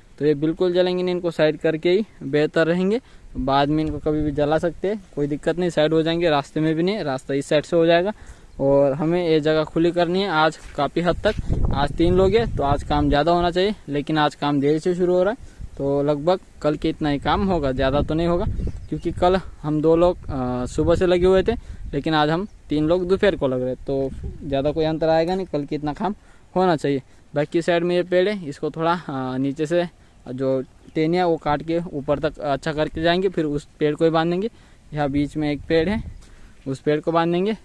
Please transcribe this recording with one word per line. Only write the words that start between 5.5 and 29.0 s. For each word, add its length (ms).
नहीं, 120
साइड 220
हो 100
जाएंगे, 280
रास्ते 300
में 140
भी 80
नहीं, 220
रास्ता 300
इस 120
साइड 180
से 120
हो 100
जाएगा। 260
और 320
हमें 360
ये 120
जगह 240
खुली 260
करनी 320
है 60
आज 300
काफ़ी 240
हद 160
तक। 80
आज 180
तीन 220
लोग 180
हैं, 240
तो 60
आज 200
काम 260
ज़्यादा 240
होना 180
चाहिए, 240
लेकिन 300
आज 160
काम 260
देर 180
से 160
शुरू 200
हो 80
रहा 80
है, 300
तो 240
लगभग 360
कल 140
के 120
इतना 200
ही 100
काम 280
होगा, 260
ज़्यादा 300
तो 120
नहीं 120
होगा, 180
क्योंकि 240
कल 240
हम 200
दो 140
लोग, 220
अ, 360
सुबह 280
से 120
लगे 200
हुए 160
थे, 100
लेकिन 200
आज 160
हम 180
तीन 160
लोग 240
दोपहर 280
को 120
लग 140
रहे, 120
तो 360
ज़्यादा 280
कोई 120
अंतर 240
आएगा 260
नहीं, 120
कल 180
के 120
इतना 160
काम 220
होना 200
चाहिए। 260
बाकी 280
साइड 220
में 120
ये 60
पेड़ 260
है, 200
इसको 220
थोड़ा, 220